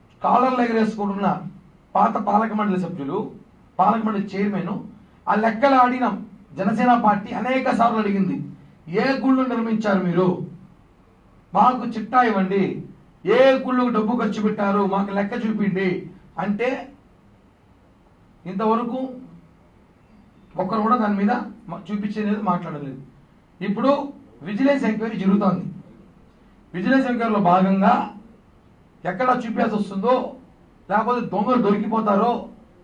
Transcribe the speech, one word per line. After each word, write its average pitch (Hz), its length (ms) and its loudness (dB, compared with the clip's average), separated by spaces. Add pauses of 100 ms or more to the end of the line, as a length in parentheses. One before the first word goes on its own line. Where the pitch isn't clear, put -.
(240)
కాలర్లు 247 380 2
ఎగరేసుకుంటున్న 202 840 0 (520)
పాత 214 180 4
పాలక 208 400 0
మండలి 202 260 0
సభ్యులు, 156 520 -6 (480)
పాలక 214 260 2
మండలి 202 200 -2
చైర్మన్, 190 540 -4 (500)
ఆ 208 60 2
లెక్కలు 226 400 2
ఆడినాం. 247 500 2 (320)
జనసేన 226 480 2
పార్టీ - 300 0
అనేక 254 360 -2
సార్లు 220 260 2
అడిగింది, 190 520 0 (500)
"ఏ 262 200 0
గుళ్ళు 262 220 2
నిర్మించారు 226 640 0
మీరు? 175 420 0 (1080)
మాకు 240 320 4
చిట్టా 233 380 0
ఇవ్వండి. 196 580 0 (440)
ఏ 254 260 6
గుళ్ళకు 254 360 0
డబ్బు 214 340 0
ఖర్చు 214 200 -2
పెట్టారు? 202 440 0
మాకు 196 260 -2
లెక్క 202 220 -2
చూపిండి." 190 760 -2 (300)
అంటే, 208 540 -4 (1500)
ఇంతవరకు 226 640 -2 (1500)
ఒక్కరు 214 240 -2
కూడా 226 160 2
దాని 202 180 0
మీద 208 160 0 (380)
మా-, 170 220 -12
చూపించేది, 208 500 -4
మాట్లాడలేదు. 156 600 -4 (600)
ఇప్పుడు 262 520 0 (280)
విజిలెన్స్ 247 440 0
ఎంక్వైరీ 214 340 -2
జరుగుతోంది. 190 460 2 (1080)
విజిలెన్స్ 254 340 2
ఎంక్వైరీలో 226 320 0
భాగంగా 190 760 4 (920)
ఎక్కడ 247 400 0
చూపించాల్సి 214 300 -2
వస్తుందో, 202 600 -2 (560)
లేకపోతే 220 340 0
దొంగలు 208 360 0
దొరికిపోతారో, 208 880 0 (340)